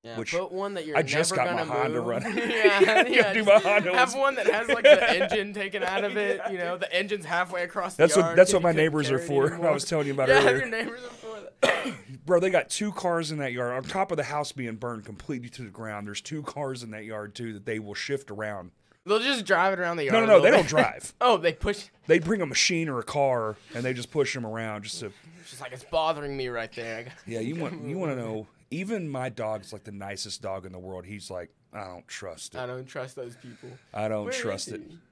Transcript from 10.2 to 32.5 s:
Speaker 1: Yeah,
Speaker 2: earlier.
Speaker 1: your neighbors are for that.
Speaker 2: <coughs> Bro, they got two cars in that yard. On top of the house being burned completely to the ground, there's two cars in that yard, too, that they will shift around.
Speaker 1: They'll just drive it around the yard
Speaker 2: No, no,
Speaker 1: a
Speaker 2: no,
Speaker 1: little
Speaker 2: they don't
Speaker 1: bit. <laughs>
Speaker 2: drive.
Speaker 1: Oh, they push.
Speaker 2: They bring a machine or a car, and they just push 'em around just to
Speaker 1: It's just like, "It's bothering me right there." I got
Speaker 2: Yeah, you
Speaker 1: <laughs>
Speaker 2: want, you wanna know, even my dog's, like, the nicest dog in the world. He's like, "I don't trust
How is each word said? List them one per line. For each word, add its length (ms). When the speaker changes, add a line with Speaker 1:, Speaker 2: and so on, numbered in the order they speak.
Speaker 1:
Yeah, 140
Speaker 2:
earlier. 160
Speaker 1:
your 100
neighbors 340
are 60
for 320
that. 320
Speaker 2:
<coughs> 180
Bro, 140
they 100
got 200
two 220
cars 400
in 60
that 140
yard. 220
On 80
top 300
of 60
the 60
house 280
being 240
burned 280
completely 440
to 140
the 80
ground, 360
there's 140
two 240
cars 400
in 80
that 120
yard, 300
too, 200
that 120
they 140
will 140
shift 360
around. 400
Speaker 1:
They'll 140
just 280
drive 260
it 80
around 160
the 80
yard 80
Speaker 2:
No, 80
no, 40
Speaker 1:
a 40
Speaker 2:
no, 60
Speaker 1:
little 100
Speaker 2:
they 60
don't 120
Speaker 1:
bit. 60
<laughs> 160
Speaker 2:
drive. 360
Speaker 1:
Oh, 180
they 160
push. 320
Speaker 2:
They 140
bring 200
a 60
machine 420
or 120
a 40
car, 520
and 100
they 100
just 180
push 240
'em 100
around 380
just 160
to 60
Speaker 1:
It's 100
just 120
like, 100
"It's 120
bothering 520
me 120
right 240
there." 260
I 60
got 80
Speaker 2:
Yeah, 140
you 160
Speaker 1:
<laughs> 40
Speaker 2:
want, 260
you 120
wanna 180
know, 300
even 380
my 220
dog's, 420
like, 120
the 80
nicest 500
dog 240
in 60
the 60
world. 280
He's 240
like, 180
"I 120
don't 220
trust 480